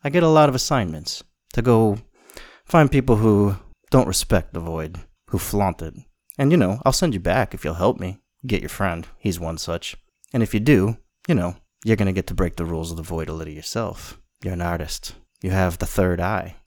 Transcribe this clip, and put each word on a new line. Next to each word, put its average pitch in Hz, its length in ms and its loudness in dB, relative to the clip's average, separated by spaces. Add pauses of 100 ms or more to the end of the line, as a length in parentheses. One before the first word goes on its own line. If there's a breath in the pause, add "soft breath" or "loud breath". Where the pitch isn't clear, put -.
I 143 60 -2
get 170 120 4
a 165 60 6
lot 151 200 8
of 131 60 0
assignments 98 680 -4 (300)
to 123 60 0
go 113 380 4 (680 loud breath)
find 156 260 4
people 127 260 4
who 104 400 4 (340)
don't 131 160 6
respect - 480 -2
the 82 60 -6
void, 82 400 -8 (300)
who - 80 -2
flaunt 98 440 -4
it. 80 120 -12 (440)
And, 143 140 2
you 180 40 4
know, 98 280 2
I'll 135 80 2
send 156 220 0
you 92 60 -4
back 92 320 0
if - 120 -14
you'll 80 100 -4
help 87 240 0
me. 92 200 -10 (280)
Get 104 160 -2
your - 60 -10
friend. 85 380 -4 (120)
He's 87 220 -4
one 80 180 -8
such. - 380 -8 (360)
And 123 80 0
if 110 140 0
you 107 60 2
do, 113 380 4 (280)
you 170 80 2
know, 87 220 -2 (280)
you're 110 120 2
gonna 95 160 0
get 92 160 -4
to 90 60 -6
break 87 200 0
the 87 100 -6
rules 82 280 -6
of 82 40 -8
the 82 60 -10
void 80 260 -6
a 80 40 -8
little 80 200 -10
yourself. 85 680 -10 (240)
You're 90 100 -4
an 87 80 -6
artist. 85 540 -6 (260)
You 92 80 -4
have 92 280 0
the - 80 -4
third 90 340 0
eye. 92 360 -4 (100)